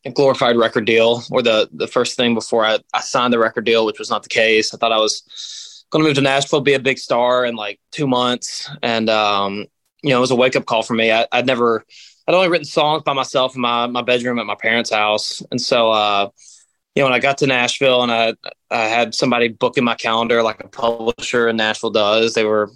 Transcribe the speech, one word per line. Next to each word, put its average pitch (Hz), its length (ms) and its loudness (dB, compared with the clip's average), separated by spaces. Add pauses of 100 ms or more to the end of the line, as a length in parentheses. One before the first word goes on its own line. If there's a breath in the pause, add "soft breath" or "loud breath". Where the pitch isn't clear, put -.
a 131 40 -10
glorified 131 440 2
record 113 300 0
deal, 113 460 2
or 123 100 0
the, 110 320 2
the 95 140 -4
first 120 280 -2
thing 120 200 0
before 110 280 -2
I, 107 140 0 (160)
I 117 80 -2
signed 123 320 0
the 117 60 0
record 110 260 -2
deal, 113 220 2
which 107 100 -6
was 110 140 -8
not 107 100 -2
the - 80 -20
case. 110 420 2
I - 60 -14
thought 113 140 0
I 110 80 2
was - 920 -6
gonna 156 140 2
move 156 120 2
to 139 60 2
Nashville, 139 400 0
be 139 120 2
a 131 60 2
big 131 200 -2
star 123 440 0
in, 120 120 -4
like, 104 240 -10 (120)
two 151 140 -4
months. 123 640 -2 (140)
And, 113 260 0
um, 104 560 0 (380)
you 143 80 0
know, 127 60 4
it 123 40 4
was 123 80 0
a 127 60 2
wake-up 131 320 2
call 113 160 0
for 123 100 -6
me. 113 180 2
I, 113 200 4
I'd 123 160 0
never, 117 360 2 (440 loud breath)
I'd 165 80 2
only 185 140 4
written 160 160 -2
songs 151 380 0
by 143 100 0
myself 131 420 0
in 127 60 -6
my, 120 260 0
my 123 160 -2
bedroom 123 340 0
at 110 80 -4
my 104 80 -6
parents' 113 380 -2
house. 107 580 -2
And 123 100 -6
so, 117 320 2
uh, 104 380 0 (640 loud breath)
you 143 80 0
know, 139 60 2
when 127 60 2
I 123 60 2
got 139 200 0
to 147 80 2
Nashville 123 560 2
and 120 80 0
I, 113 240 0 (340)
I 117 140 -2
had 113 320 0
somebody 123 320 0
book 113 280 -2
in 131 80 0
my 117 120 -2
calendar, 117 480 0
like 110 200 -4
a - 40 -16
publisher 117 840 -2
in 113 80 -2
Nashville 107 320 -2
does, 110 460 2
they 110 100 2
were 107 300 0